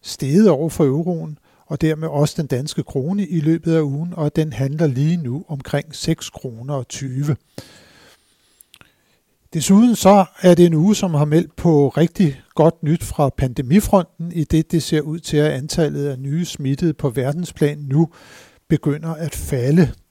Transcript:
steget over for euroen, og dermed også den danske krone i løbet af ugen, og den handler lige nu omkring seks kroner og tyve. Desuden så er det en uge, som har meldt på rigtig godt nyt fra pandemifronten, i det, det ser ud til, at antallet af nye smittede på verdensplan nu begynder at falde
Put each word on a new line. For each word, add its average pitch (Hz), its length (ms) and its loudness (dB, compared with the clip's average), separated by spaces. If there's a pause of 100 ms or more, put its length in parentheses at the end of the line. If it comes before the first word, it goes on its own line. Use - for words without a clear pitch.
steget 175 480 2
over 156 180 0
for 156 160 0
euroen, 160 540 -2 (280)
og 151 140 -8
dermed 156 280 -2
også 147 280 0
den 156 100 -4
danske 135 360 -6
krone 175 440 -4
i 165 140 -2
løbet 160 340 0
af 160 60 2
ugen, 156 360 -4
og 151 200 -4
den 156 160 -2
handler 139 340 -2
lige 147 300 0
nu 147 320 -6
omkring 143 460 -6
seks - 360 -6
kroner 127 440 -12
og 131 140 -8
tyve. 135 480 -6 (2250)
Desuden 208 420 4
så 196 280 6 (180)
er 180 120 8
det 175 120 6
en 170 80 4
uge, 185 220 4
som 180 180 -2
har 147 100 2
meldt 151 320 0
på 147 320 4
rigtig 151 520 0 (140)
godt 160 280 2
nyt 160 220 -2
fra - 240 0
pandemifronten, 160 1040 0
i 165 120 -2
det, 160 280 0
det 165 100 0
ser 156 180 -2
ud 156 180 -6
til, - 180 -4
at 147 160 2
antallet 143 540 -2
af 139 120 -6
nye 139 260 -4
smittede 147 500 -4
på 143 160 -4
verdensplan 147 680 -4
nu 147 300 0 (600)
begynder 156 460 -2
at 156 200 -8
falde 139 560 0 (200)